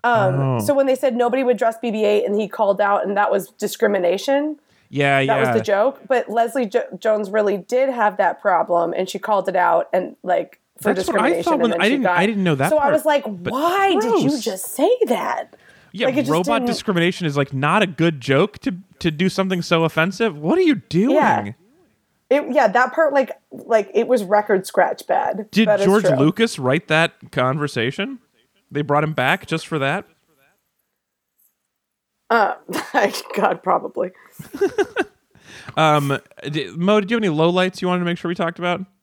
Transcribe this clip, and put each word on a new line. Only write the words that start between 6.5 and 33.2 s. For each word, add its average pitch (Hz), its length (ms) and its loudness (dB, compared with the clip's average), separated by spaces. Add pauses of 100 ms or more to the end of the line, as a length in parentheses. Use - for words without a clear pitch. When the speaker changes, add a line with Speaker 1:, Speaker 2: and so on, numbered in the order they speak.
Speaker 1:
Jo-, 220 200 -2 (120)
Jones 214 300 -2
really 202 300 0
did 254 320 0
have 214 280 0
that 185 220 0
problem 170 560 0
and 185 140 -4
she 190 80 -8
called 202 300 -2
it 185 80 -2
out 170 360 2
and, 185 300 -4
like, 175 380 -4 (200)
for - 140 0
Speaker 2:
That's 185 140 -2
what 208 120 0
I 254 140 2
Speaker 1:
discrimination. - 100 -4
Speaker 2:
thought 320 140 0
when 226 140 0
Speaker 1:
and - 0 -
then 170 80 -2
Speaker 2:
I 185 40 2
Speaker 1:
she 220 60 2
Speaker 2:
didn't, 269 140 0
Speaker 1:
got, 180 140 2
Speaker 2:
I 185 80 2
didn't 202 180 0
know 165 100 2
that 139 160 0
Speaker 1:
so 302 80 4
I 285 40 2
Speaker 2:
part, 285 120 2
Speaker 1:
was 302 100 0
like, 294 220 2
Speaker 2:
but 180 260 -8
Speaker 1:
"Why 349 480 0
did 403 220 2
you 269 60 2
Speaker 2:
gross. 277 160 -2
Speaker 1:
just 190 280 -6
say 320 180 2 (160)
that?" - 500 -4 (360)
Speaker 2:
Yeah, 208 160 -2
Speaker 1:
Like, 262 100 -2
it - 40 2
just 254 80 -2
Speaker 2:
robot 185 300 2
Speaker 1:
didn't 240 60 -2
Speaker 2:
discrimination 180 600 0
is, 143 100 -2
like, 139 180 -2
not 151 280 2
a - 40 2
good 160 340 0
joke 139 380 0
to, 226 160 -4 (240)
to 170 120 -2
do 165 200 -2
something 190 320 -2
so 165 220 0
offensive. 180 540 0
What 180 200 0
are 381 40 2
you 302 140 4
doing? 196 400 0
Speaker 1:
Yeah. 135 360 2 (760)
It, 285 220 2
yeah, 247 180 4
that 240 240 2
part, 302 220 2
like, 269 180 0 (180)
like, 214 440 0
it 220 120 2
was 240 160 2
record 202 440 0
scratch - 400 0
bad. - 440 -2
Speaker 2:
Did 214 180 4
Speaker 1:
That 202 120 4
is 202 60 4
Speaker 2:
George 202 180 4
Speaker 1:
true. 151 120 4
Speaker 2:
Lucas 160 420 2
write 139 300 0
that - 440 -2
conversation? 139 840 -2 (520)
They 143 120 -4
brought 147 220 2
him 156 100 -4
back 139 320 0
just 160 200 -6
for 160 120 -4
that? 139 260 -2 (2250)
Speaker 1:
Uh, 220 260 2 (400)
<laughs> 202 400 -2